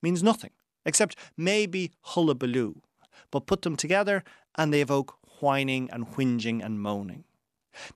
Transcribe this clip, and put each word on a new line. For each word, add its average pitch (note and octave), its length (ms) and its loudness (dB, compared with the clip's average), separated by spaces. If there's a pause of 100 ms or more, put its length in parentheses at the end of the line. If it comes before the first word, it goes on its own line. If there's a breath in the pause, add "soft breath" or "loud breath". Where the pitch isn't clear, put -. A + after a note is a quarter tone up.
means F3 220 0
nothing, G#3+ 280 2 (340)
except E3 300 2 (220 loud breath)
maybe F#3 540 0 (100)
hullabaloo. B2+ 800 0 (500 soft breath)
But C#3 160 -2
put F#3+ 140 0
them D#3+ 140 -2
together G3 480 0 (320 loud breath)
and D#3 160 2
they D3 100 6
evoke C#3 360 0 (220)
whining C3+ 500 0
and A#2 200 -8
whinging A#2 540 0
and G#2+ 160 -4
moaning. G2+ 440 -6 (720 loud breath)